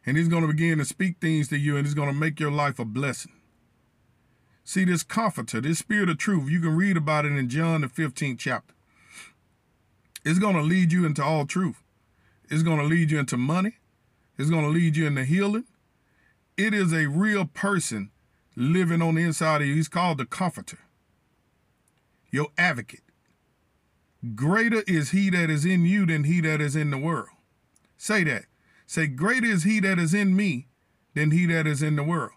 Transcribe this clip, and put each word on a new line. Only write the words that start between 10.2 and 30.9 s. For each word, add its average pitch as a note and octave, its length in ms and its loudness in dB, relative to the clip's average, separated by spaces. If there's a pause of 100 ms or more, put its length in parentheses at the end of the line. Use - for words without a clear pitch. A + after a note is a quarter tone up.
It's E3 140 2
gonna F#3+ 240 2
lead E3+ 300 2
you F3+ 120 2
into D3 200 0
all D3+ 220 0
truth. F#3 360 -4 (680)
It's D#3 140 0
gonna D#3 220 2
lead D#3+ 260 2
you D3+ 80 2
into C3+ 180 -2
money. E3+ 420 -2 (600)
It's D3 120 0
gonna D#3 180 2
lead D#3+ 280 2
you D#3+ 100 0
into C3+ 180 0
healing. G3+ 400 0 (920)
It G#3 180 2
is F#3 180 2
a D#3+ 140 2
real F#3+ 400 0
person D#3 640 -4 (440)
living E3 480 2
on E3 140 2
the E3 60 0
inside D#3 400 0
of C#3+ 40 0
you. D3+ 80 0
He's D#3 140 0
called E3+ 300 0
the B2+ 80 -6
comforter, - 520 -6 (1500)
your D3 260 -2
advocate. D3+ 460 -2 (1300)
"Greater G#3+ 500 2
is D#3+ 240 0
he G3 200 2
that E3+ 200 2
is D3 140 0
in F3+ 220 4
you G3 200 2
than D#3 160 0
he E3 200 2
that D#3 180 0
is D3 160 -2
in D3 140 0
the C3+ 80 -4
world." D3 320 -4 (680)
Say G#3 280 -2
that. B2+ 200 -2 (420)
Say, D#3 220 -2
"Greater G#3+ 380 0
is F#3 180 2
he G#3+ 160 2
that F#3+ 180 2
is E3+ 160 2
in G3 220 4
me F3+ 320 0 (460)